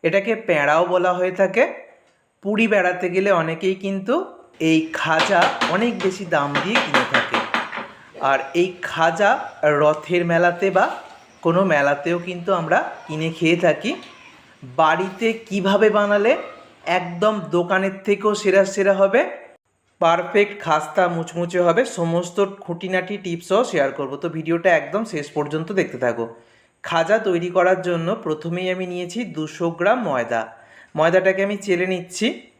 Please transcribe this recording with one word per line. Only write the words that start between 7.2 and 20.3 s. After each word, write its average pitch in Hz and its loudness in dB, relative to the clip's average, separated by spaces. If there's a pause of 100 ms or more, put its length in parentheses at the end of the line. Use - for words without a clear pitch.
আর 135 2 (140)
এই 175 2 (140)
খাজা 170 2 (480)
রথের 156 2
মেলাতে 175 2
বা 185 4 (560)
কোনো 170 2
মেলাতেও 147 0
কিন্তু 175 -8
আমরা 170 2 (240)
কিনে 156 -4
খেয়ে 165 2
থাকি। 175 0 (720)
বাড়িতে 165 0 (180)
কিভাবে 196 2
বানালে 208 2 (560)
একদম 175 0 (180)
দোকানের 190 0
থেকেও 208 0
সেরা 196 4
সেরা 196 2
হবে, 196 4 (800)
পারফেক্ট 175 2